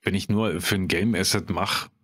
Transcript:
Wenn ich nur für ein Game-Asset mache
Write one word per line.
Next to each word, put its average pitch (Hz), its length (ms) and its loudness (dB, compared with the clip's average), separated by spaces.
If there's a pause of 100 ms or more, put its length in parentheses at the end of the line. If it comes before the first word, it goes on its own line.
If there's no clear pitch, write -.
Wenn 95 120 0
ich 95 140 -2
nur 104 320 0
für 101 140 2
ein 92 120 0
Game-Asset 95 640 0
mache 90 400 -2 (140)